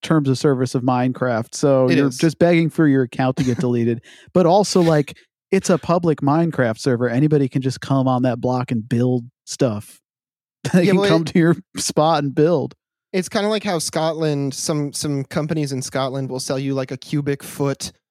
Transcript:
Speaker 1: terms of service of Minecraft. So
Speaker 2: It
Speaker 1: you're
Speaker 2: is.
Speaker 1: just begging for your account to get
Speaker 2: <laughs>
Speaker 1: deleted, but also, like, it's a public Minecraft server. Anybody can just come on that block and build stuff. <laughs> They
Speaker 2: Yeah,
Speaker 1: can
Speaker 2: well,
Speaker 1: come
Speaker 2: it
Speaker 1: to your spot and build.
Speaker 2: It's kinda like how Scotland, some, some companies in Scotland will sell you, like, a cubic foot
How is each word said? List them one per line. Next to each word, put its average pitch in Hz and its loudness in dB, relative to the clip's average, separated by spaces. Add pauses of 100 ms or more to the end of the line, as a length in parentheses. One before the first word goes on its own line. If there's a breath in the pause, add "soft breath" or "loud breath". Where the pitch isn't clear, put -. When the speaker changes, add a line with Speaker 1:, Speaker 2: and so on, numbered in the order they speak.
Speaker 1:
terms 151 2
of 131 2
service 131 0
of 123 -2
Minecraft. 123 -2
So 131 2
Speaker 2:
It 127 4
Speaker 1:
you're 139 2
Speaker 2:
is. 127 -4
Speaker 1:
just 160 0
begging 170 4
for 160 2
your 135 4
account 131 -2
to 147 0
get 123 0
Speaker 2:
<laughs> - -10
Speaker 1:
deleted, 117 0 (320 loud breath)
but 180 4
also, 185 4
like, 160 2 (340 soft breath)
it's 190 0
a 170 4
public 170 0
Minecraft 139 0
server. 123 0
Anybody 139 2
can 135 -2
just 131 -4
come 135 0
on 127 2
that 120 0
block 127 -2
and 117 -4
build 123 0 (200)
stuff. - -4 (640)
<laughs> - -10
They 175 4
Speaker 2:
Yeah, 196 4
Speaker 1:
can 196 4
Speaker 2:
well, 202 2
Speaker 1:
come 165 4
Speaker 2:
it 151 -6
Speaker 1:
to 185 4
your 170 4 (220)
spot 156 0
and 135 -4
build. 151 0 (380)
Speaker 2:
It's 185 -4
kinda 208 -2
like 208 -2
how 180 -2
Scotland, 156 -2
some, 147 -4
some 143 -4
companies 151 -4
in 127 -6
Scotland 135 -6
will 127 -8
sell 135 -6
you, 135 -4
like, 135 -6
a 131 -10
cubic 143 -4
foot - -6 (200)